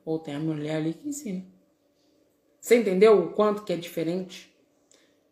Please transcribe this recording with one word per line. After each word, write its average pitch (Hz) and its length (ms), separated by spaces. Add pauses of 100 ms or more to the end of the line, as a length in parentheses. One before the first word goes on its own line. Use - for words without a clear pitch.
Ou 160 160
tem 147 160
a 147 40
mulher 156 360
ali 156 180
que 285 160
ensina." 196 360 (1120)
Você - 180
entendeu 202 420
o 170 120
quanto 208 320
que - 80
é 170 60
diferente? 170 760 (800)